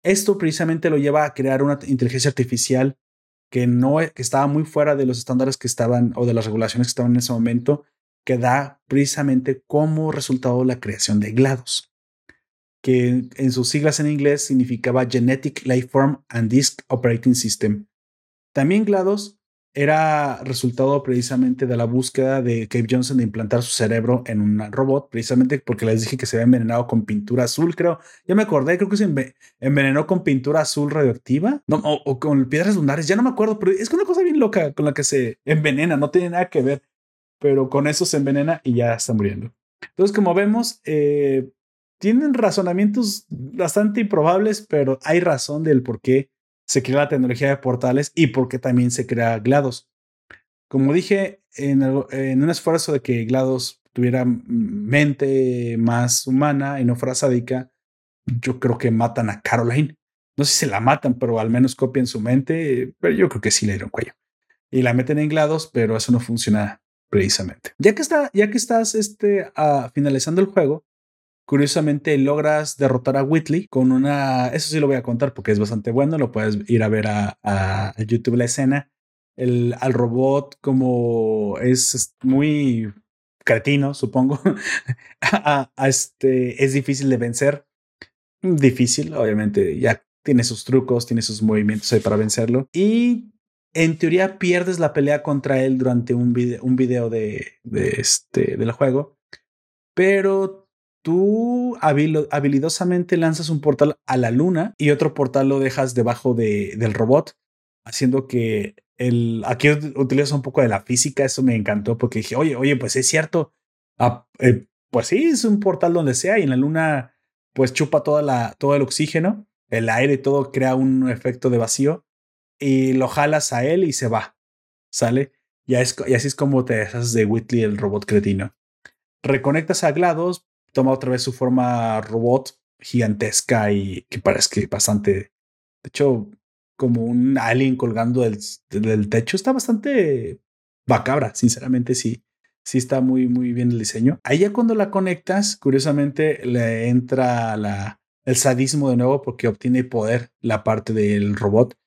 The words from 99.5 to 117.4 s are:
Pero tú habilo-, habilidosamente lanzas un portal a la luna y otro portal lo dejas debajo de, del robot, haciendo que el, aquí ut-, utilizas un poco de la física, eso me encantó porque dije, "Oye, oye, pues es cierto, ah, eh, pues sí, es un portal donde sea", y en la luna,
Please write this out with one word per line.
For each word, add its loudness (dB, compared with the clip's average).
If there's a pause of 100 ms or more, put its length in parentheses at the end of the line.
Pero 0 (400)
tú 0
habilo-, 2
habilidosamente 0
lanzas 0
un 0
portal 2
a -2
la 2
luna 0
y 2
otro 2
portal 0
lo 2
dejas -2
debajo 0
de, -2
del -2
robot, 2 (480)
haciendo -2
que -4 (220)
el, 0
aquí 2
ut-, 0
utilizas 0
un -2
poco 0
de 4
la -2
física, -2
eso -2
me 4
encantó -2
porque -2
dije, -6
"Oye, 0
oye, 2
pues -4
es 0
cierto, -2 (460)
ah, 0 (120)
eh, 4 (240)
pues -2
sí, 2
es 2
un 2
portal 2
donde 0
sea", 0
y 2
en 0
la 2
luna, 0 (400)